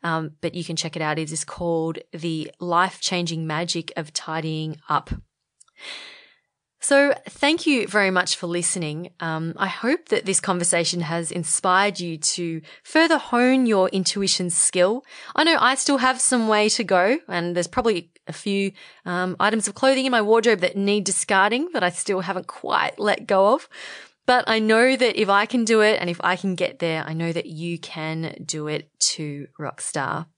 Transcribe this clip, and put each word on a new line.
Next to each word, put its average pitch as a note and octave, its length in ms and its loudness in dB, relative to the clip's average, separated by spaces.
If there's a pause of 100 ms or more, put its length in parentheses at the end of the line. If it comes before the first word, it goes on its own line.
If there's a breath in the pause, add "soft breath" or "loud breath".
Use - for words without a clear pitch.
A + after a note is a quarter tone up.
um, D#3+ 380 -2
but - 140 -4
you E3+ 100 -6
can D#3+ 120 -6
check D#3+ 200 -6
it D#3+ 60 -4
out. D3+ 160 -2
It D#3 140 -6
is D#3+ 120 -6
called E3 540 -2 (140)
The D#3+ 380 -6 (100)
Life-Changing F3 840 -2
Magic E3 500 -4
of D#3 160 -8
Tidying D#3 640 -6 (120)
Up. D3 220 -2 (1700 loud breath)
So C#4 300 4 (160)
thank D#4 380 0
you C#4 200 2
very G3 240 2
much F3+ 260 0
for F3+ 100 -8
listening. E3+ 640 -4 (100)
Um, D#3+ 380 -4
I F#3+ 80 -2
hope B3 420 -2
that G#3+ 160 0
this F#3+ 160 0
conversation F3 640 -2
has E3 280 -4
inspired F#3+ 680 0
you E3+ 160 -6
to D#3+ 460 -4 (200 loud breath)
further D#4+ 360 2
hone B3+ 480 2
your G3 240 4
intuition F#3+ 580 -2
skill. F#3 560 2 (320 loud breath)
I D#4 80 4
know E4 160 4
I B3+ 140 4
still C#4 240 2
have B3+ 200 2
some A#3 300 0
way G#3+ 220 4
to - 120 0
go, G3 360 2 (100)
and F3 260 -2
there's E3+ 120 0
probably G#3+ 440 -2 (160)
a D#3+ 60 -12
few, G3 400 -2 (320 loud breath)
um, F3+ 340 -4
items G#3+ 300 0
of G3+ 60 -8
clothing C4 320 2
in C4 40 0
my A#3 120 4
wardrobe A3 380 4
that F3+ 140 0
need G3+ 300 0
discarding G#3 680 2
that A3 80 0
I F3+ 80 2
still F#3+ 300 -4
haven't F3+ 260 -6
quite - 520 -2
let - 280 -2
go G3 260 6
of. - 160 0 (560 loud breath)
But B3 220 4
I A3+ 120 2
know A3+ 380 4
that A#3 240 2
if G3 80 2
I G3+ 160 4
can A#3 220 0
do A3 160 4
it G#3+ 180 4
and F3 80 -2
if F3 140 -6
I F3+ 140 2
can F#3 180 -4
get F3 240 -4
there, D#3+ 280 -2
I D#3+ 60 -8
know E3 180 -2
that E3 160 -4
you E3 320 -8
can D#3+ 640 -8
do D3+ 260 -8
it D3+ 200 -6 (100)
too, C#3+ 500 -4 (100)
Rockstar. D3+ 680 -6 (120)